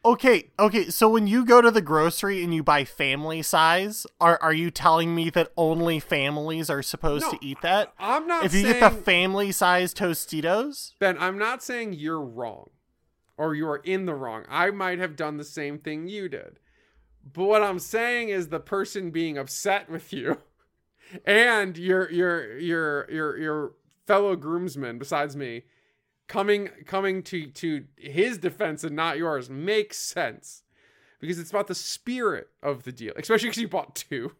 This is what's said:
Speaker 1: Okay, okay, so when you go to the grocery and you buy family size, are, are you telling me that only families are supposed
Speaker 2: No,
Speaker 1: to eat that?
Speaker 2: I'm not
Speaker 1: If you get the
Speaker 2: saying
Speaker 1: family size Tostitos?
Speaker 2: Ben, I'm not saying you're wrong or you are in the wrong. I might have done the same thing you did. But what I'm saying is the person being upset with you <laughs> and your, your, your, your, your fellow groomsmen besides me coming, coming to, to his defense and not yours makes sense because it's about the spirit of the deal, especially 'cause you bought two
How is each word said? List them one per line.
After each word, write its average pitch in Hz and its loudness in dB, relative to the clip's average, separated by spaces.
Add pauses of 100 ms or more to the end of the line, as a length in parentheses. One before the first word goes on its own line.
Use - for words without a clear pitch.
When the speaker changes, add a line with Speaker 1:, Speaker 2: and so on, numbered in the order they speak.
Speaker 1:
Okay, 240 4
okay, 202 4
so 220 4
when 220 4
you 233 2
go 240 10
to 233 8
the 214 4
grocery 165 0
and 170 0
you 160 0
buy 147 4
family 147 -4
size, 175 2 (140)
are, 170 8
are 160 2
you 165 0
telling 170 4
me 165 0
that 165 2
only 165 2
families 151 -2
are 139 -2
supposed 147 -2
Speaker 2:
No, - -2
Speaker 1:
to 151 -8
eat 139 -10
that? 190 0
Speaker 2:
I'm 269 -2
not 339 0
Speaker 1:
If 180 0
you 202 6
get 233 4
the 226 10
Speaker 2:
saying - -8
Speaker 1:
family 190 2
size 180 2
Tostitos? 185 -2
Speaker 2:
Ben, 190 2
I'm 185 -2
not 240 -2
saying 240 -6
you're 156 -6
wrong 117 -10 (680)
or 151 -2
you 156 -2
are 147 -4
in 185 -4
the 160 -4
wrong. 117 -8
I 170 0
might 185 -4
have 160 -6
done 151 -6
the 147 -12
same 147 -10
thing 156 -10
you 196 -10
did. 78 -14 (720)
But 185 -2
what 214 6
I'm 185 -2
saying 233 -2
is 185 -4
the 151 -6
person 190 -6
being 160 -4
upset 196 -4
with 165 -12
you 143 -2 (440)
<laughs> - -20
and 208 4
your, 185 2
your, 170 0
your, 165 -2
your, 151 -4
your 151 -4 (340)
fellow 202 4
groomsmen 143 -6
besides 143 -4
me 123 -8 (640)
coming, 202 0 (160)
coming 190 -2
to, 165 -8
to 147 -6 (120)
his 180 -2
defense 165 -4
and 147 -6
not 160 -2
yours 143 -4
makes 202 -2
sense - -8 (580)
because 170 -6
it's 165 -14
about 202 0
the 185 -8
spirit 240 -4 (140)
of 139 -4
the 127 -10
deal, 117 -12
especially 220 0
'cause - -8
you 226 -6
bought - -6
two 139 -8